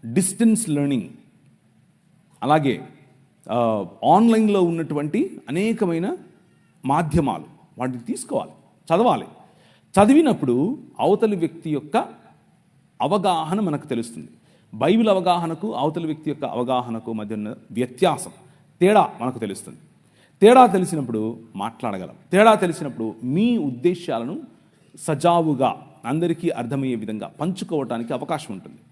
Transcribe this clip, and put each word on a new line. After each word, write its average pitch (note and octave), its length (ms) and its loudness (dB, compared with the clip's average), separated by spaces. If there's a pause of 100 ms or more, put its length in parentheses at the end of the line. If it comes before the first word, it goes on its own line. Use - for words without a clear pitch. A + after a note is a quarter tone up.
(140)
డిస్టెన్స్ G#3 540 2
లెర్నింగ్, C#3+ 400 0 (1300)
అలాగే, C#3 420 2 (640)
ఆ, A2 360 0 (180)
ఆన్‌లైన్లో G#3 580 4
ఉన్నటువంటి E3 880 -4
అనేకమైన G3 680 -2 (680)
మాధ్యమాలు, C#3 600 0 (340)
వాటిని B2+ 200 -6
తీసుకోవాలి, - 520 -6 (340)
చదవాలి. E3+ 420 2 (540)
చదివినప్పుడు G#3+ 1000 4 (220)
అవతలి G#3 360 2
వ్యక్తి E3 340 -6
యొక్క D3 260 -4 (1040)
అవగాహన F3 580 0
మనకు D#3 260 -2
తెలుస్తుంది. A2+ 420 -8 (460)
బైబిల్ G3 340 2
అవగాహనకు F3 640 0
అవతలి D#3+ 340 -4
వ్యక్తి D#3 240 -6
యొక్క C#3 140 -8
అవగాహనకు A#2+ 680 -4
మధ్య G#2+ 220 -8
ఉన్న G#2 200 -8 (160)
వ్యత్యాసం, B2+ 600 -2 (500)
తేడా F#3+ 400 4
మనకు B2 180 -4
తెలుస్తుంది. G2+ 400 -10 (640)
తేడా B3 240 10
తెలిసినప్పుడు C3+ 720 -2 (180)
మాట్లాడగలం. G2 580 -8 (180)
తేడా G#3+ 220 8
తెలిసినప్పుడు C#3 600 -4 (100)
మీ G3+ 320 0
ఉద్దేశాలను D3 840 -2 (540)
సజావుగా D#3 880 0 (180)
అందరికీ E3 440 -2
అర్థమయ్యే B2 480 -4
విధంగా G#2 300 -8
పంచుకోవటానికి C#3+ 880 -6
అవకాశం C3+ 420 -6
ఉంటుంది. - 240 -18 (140)